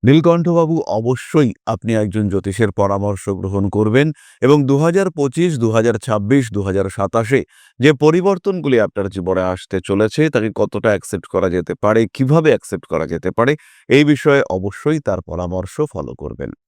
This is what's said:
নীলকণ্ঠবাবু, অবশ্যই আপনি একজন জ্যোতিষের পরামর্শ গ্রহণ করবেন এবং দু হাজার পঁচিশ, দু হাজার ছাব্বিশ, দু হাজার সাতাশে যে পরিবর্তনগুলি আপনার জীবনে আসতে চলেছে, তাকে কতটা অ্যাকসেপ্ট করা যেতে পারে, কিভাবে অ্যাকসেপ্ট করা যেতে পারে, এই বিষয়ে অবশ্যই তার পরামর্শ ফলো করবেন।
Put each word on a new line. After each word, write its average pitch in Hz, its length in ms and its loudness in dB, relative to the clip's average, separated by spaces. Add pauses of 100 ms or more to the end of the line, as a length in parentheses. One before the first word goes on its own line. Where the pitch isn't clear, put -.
নীলকণ্ঠবাবু, 165 840 4
অবশ্যই 120 640 0 (140)
আপনি 110 300 -4
একজন 107 340 0
জ্যোতিষের 98 420 -2
পরামর্শ 98 580 -2
গ্রহণ 98 400 -2
করবেন 107 420 2 (300)
এবং 143 240 4
দু 139 120 2
হাজার 170 340 2
পঁচিশ, 156 460 -2
দু 113 140 0
হাজার 113 260 2
ছাব্বিশ, 110 560 0
দু 101 80 -4
হাজার 95 280 0
সাতাশে 113 540 0 (360)
যে 139 140 4
পরিবর্তনগুলি 170 840 2
আপনার 98 300 -2
জীবনে 92 320 -2
আসতে 92 440 -4
চলেছে, 107 440 0
তাকে 110 260 -2
কতটা 107 340 -2
অ্যাকসেপ্ট 98 360 -4
করা 92 240 0
যেতে 87 320 -4
পারে, 110 200 4 (120)
কিভাবে 151 360 2
অ্যাকসেপ্ট - 360 -2
করা 80 220 -4
যেতে 85 240 -4
পারে, 127 240 0 (340)
এই 139 140 6
বিষয়ে 143 460 2
অবশ্যই 101 500 -4
তার 95 220 -4
পরামর্শ 87 600 -6 (100)
ফলো 69 260 -8
করবেন। 67 320 -10 (180)